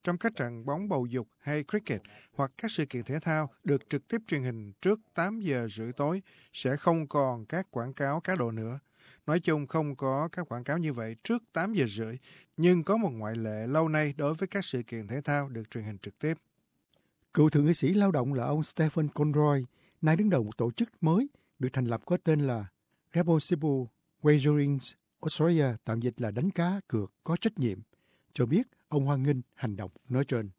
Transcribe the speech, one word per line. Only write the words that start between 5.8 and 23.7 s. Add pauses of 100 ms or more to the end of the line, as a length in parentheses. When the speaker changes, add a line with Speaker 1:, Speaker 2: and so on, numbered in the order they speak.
Speaker 1:
tối (320)
sẽ
không
còn
các
quảng
cáo
cá
độ
nữa. (460)
Nói
chung,
không
có
các
quảng
cáo
như
vậy
trước (100)
tám
giờ
rưỡi, (400)
nhưng
có
một
ngoại
lệ
lâu
nay
đối
với
các
sự
kiện
thể
thao
được
truyền
hình
trực
tiếp. (1000)
Speaker 2:
Cựu
thượng
nghị
sĩ
lao
động
là
ông
Stephen
Conroy, (360)
nay
đứng
đầu
một
tổ
chức (120)
mới (300)
được
thành
lập
có
tên
là (480)
Responsible (360)